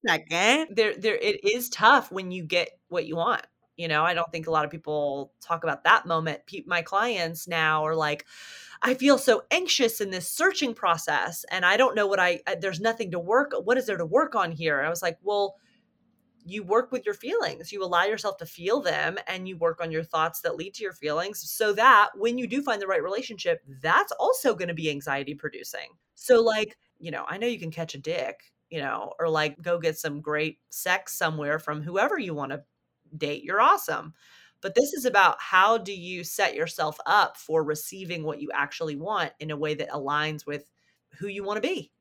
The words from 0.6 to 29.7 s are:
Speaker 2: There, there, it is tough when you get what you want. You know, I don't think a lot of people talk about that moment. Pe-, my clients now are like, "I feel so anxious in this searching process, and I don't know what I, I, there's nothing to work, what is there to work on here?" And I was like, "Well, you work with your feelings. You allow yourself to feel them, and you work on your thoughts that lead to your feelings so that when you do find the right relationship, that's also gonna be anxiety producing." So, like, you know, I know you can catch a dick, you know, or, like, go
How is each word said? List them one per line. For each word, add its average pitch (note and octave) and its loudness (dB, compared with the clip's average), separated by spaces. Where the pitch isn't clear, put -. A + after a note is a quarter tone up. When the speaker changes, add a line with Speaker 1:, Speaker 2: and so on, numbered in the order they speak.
Speaker 2:
There, G#3+ 2
there, G3+ 0
it - -2
is A#3+ 0
tough B3 6
when F#3 -6
you F#3 -8
get F3 0
what F3 -2
you - -6
want. G3+ 0
You E3+ -6
know, D#3 4
I F3 2
don't E3+ -2
think D#3+ -6
a - -2
lot D#3 2
of D3 -6
people D3 -4
talk - -4
about D#3 -2
that G#3+ 6
moment. D#3+ -2
Pe-, F#3+ -14
my E3+ -2
clients F3+ -2
now D#3 0
are D#3+ 0
like, D3+ -2
"I B3+ 2
feel C#4 6
so A#3 4
anxious C#4+ 2
in G3+ -4
this F3+ -6
searching D#4 0
process, D#3+ 0
and F3+ -2
I F#3+ 6
don't B3+ 4
know G#3 2
what G3 2
I, F3+ 2
I, F#3+ -2
there's E3+ -6
nothing A3+ -2
to F3+ -4
work, A#3+ 2
what A#3+ 4
is B3+ -2
there G3+ -2
to E3+ -2
work B3 2
on F3+ 0
here?" D3+ 0
And C#3 0
I D#3+ 0
was E3+ -4
like, E3+ -2
"Well, G3+ 0
you F#3+ -8
work A3 2
with - -4
your G#3 -2
feelings. G#3 -4
You G3 -4
allow F3+ 4
yourself G3+ -2
to E3 -12
feel G3+ 0
them, D#3+ 0
and F#3 -6
you F#3 -10
work E3 0
on E3 -6
your D#3+ -2
thoughts D#3+ -2
that E3+ -2
lead F3 -10
to A3+ -10
your F#3+ -6
feelings E3 -4
so G#3+ 0
that G#3+ 8
when A#3 0
you B3 -4
do C4 -2
find A3 -2
the F#3+ -6
right F3+ 2
relationship, F#3 -4
that's F#3 2
also C#4+ 2
gonna F3 -4
be D#3+ -2
anxiety C#3+ -4
producing." - -10
So, A#3 6
like, G#3+ 0
you E3 -10
know, D3 -6
I F#3+ -8
know A3+ -4
you A#3 -2
can E3 -8
catch D#3+ -8
a C#3+ -12
dick, - -6
you D#3+ -8
know, A2+ -6
or, E3 0
like, D#3 0
go F3 0